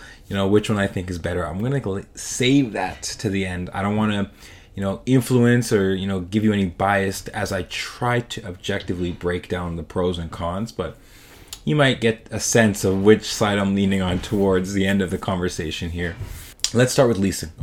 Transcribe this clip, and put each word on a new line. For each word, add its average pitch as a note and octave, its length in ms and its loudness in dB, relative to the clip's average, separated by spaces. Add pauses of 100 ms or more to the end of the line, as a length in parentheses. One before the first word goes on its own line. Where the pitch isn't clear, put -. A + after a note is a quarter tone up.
(280)
you F#2+ 60 -6
know, G2 140 0
which G#2 220 4
one G#2 80 0
I G2 80 2
think F#2 240 -6
is F2 80 -6
better. F2 280 -4
I'm E2+ 160 -6
gonna C3+ 180 -2
gl-, G2 340 -6
save C3 580 2
that F#2+ 300 -6
to - 260 -6
the G2 160 0
end. F2+ 300 -6
I F#2+ 80 -4
don't G#2 140 0
wanna, G#2 340 0 (440)
you G2 80 -8
know, G2 220 -4
influence B2 680 4
or, F#2+ 220 4
you F#2+ 120 -2
know, F#2+ 140 -2
give G2+ 240 0
you G#2+ 80 4
any G2+ 140 2
bias G2 640 -2
as G#2 240 -4
I F#2 100 -2
try - 580 -4
to A#2 260 -8
objectively F2+ 640 -4
break F2 380 -4
down F2 280 -4
the E2 60 -6
pros F2+ 360 -2
and E2 120 -8
cons, F#2 420 -6
but D2+ 240 -8 (680)
you D3+ 100 0
might C3+ 260 2
get A2+ 300 0
a G#2+ 80 -6
sense G#2+ 460 2
of F#2+ 180 2
which G#2 220 8
side G2+ 340 0
I'm G2 160 2
leaning G2 260 2
on F2+ 200 0
towards G2 540 2
the F#2+ 120 2
end G2 160 4
of E2+ 80 -2
the F#2 80 -2
conversation F2 720 -4
here. E2+ 240 -4 (600)
Let's B2 180 4
start C3 160 6
with G2+ 100 2
leasing, F2+ 340 -2 (100)